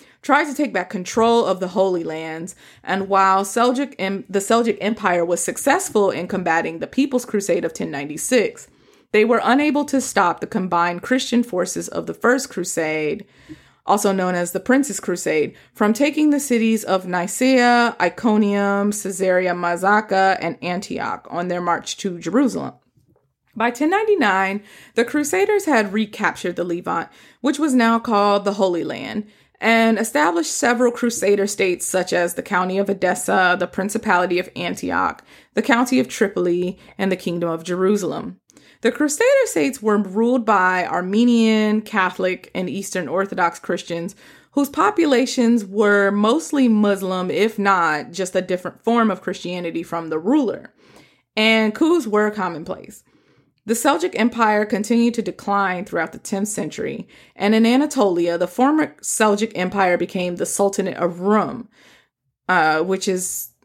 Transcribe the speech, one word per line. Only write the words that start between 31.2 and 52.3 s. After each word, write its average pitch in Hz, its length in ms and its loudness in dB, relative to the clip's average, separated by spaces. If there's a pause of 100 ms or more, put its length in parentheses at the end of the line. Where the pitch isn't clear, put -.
states 190 360 -2
such 180 280 -2
as 175 220 0
the 175 100 -8
County 185 340 -2
of 196 100 0
Edessa, 190 720 0
the 175 80 -2
Principality 185 720 0
of 180 160 -4
Antioch, - 680 -4 (300)
the - 80 0
County 254 360 2
of 247 80 2
Tripoli, 180 720 -2 (180)
and 196 140 -2
the 185 60 0
Kingdom 170 340 -4
of 165 140 -6
Jerusalem. 180 760 -2 (440)
The 226 100 2
Crusader 466 540 2
states 285 360 -2
were 214 160 2
ruled 220 480 0
by 185 400 2
Armenian, 214 960 2
Catholic, 185 720 -2
and 185 160 -4
Eastern 190 380 -8
Orthodox 180 500 -2
Christians 170 560 -6 (380)
whose 285 160 0
populations 262 960 2
were 202 480 4
mostly 254 560 2
Muslim, 190 600 2
if 202 300 0
not 170 540 0
just 180 240 -6
a 180 60 2
different 180 420 -6
form 233 260 2
of 185 120 -6
Christianity 175 600 -6
from 170 260 -8
the 156 120 -4
ruler. 226 520 0 (640)
And 220 400 4
coups 330 320 2
were 208 240 2